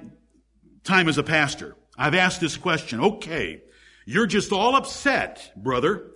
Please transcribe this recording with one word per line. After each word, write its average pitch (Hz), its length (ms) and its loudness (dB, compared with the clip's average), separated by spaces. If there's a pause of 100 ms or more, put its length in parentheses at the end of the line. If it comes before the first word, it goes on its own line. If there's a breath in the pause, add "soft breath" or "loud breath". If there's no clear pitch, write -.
(840)
time 185 240 4
as 147 100 2
a 143 40 2
pastor. 151 520 -2 (220)
I've 147 180 0
asked 180 260 2
this 160 160 -2
question, 151 440 -2
"Okay, 151 640 -2 (440 soft breath)
you're 185 200 0
just 196 260 0
all 233 240 4
upset, - 800 -2
brother, 127 600 0